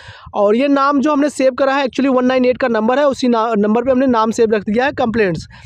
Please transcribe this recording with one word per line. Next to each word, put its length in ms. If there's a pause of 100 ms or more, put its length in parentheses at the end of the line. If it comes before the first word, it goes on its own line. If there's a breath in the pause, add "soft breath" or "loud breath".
(340 loud breath)
और 220
ये 120
नाम 320
जो 140
हमने 160
सेव 240
करा 220
है, 120
actually 280
वन 100
नाइन 200
एट 120
का 100
नंबर 320
है, 80
उसी 200
ना-, 340
नंबर 220
पे 80
हमने 160
नाम 240
सेव 200
रख 120
दिया 220
है, 60
कंप्लेंट्स। 560 (180 loud breath)